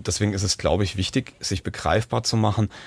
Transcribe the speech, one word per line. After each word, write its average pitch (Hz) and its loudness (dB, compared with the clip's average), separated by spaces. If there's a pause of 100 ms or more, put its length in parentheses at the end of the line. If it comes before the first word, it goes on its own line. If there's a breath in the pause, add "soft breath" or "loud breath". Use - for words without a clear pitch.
deswegen 104 0
ist 95 -2
es, 98 0
glaube 87 2
ich, 98 -2
wichtig, - -2
sich - -4
begreifbar 107 0
zu - 0
machen, 107 4 (180 loud breath)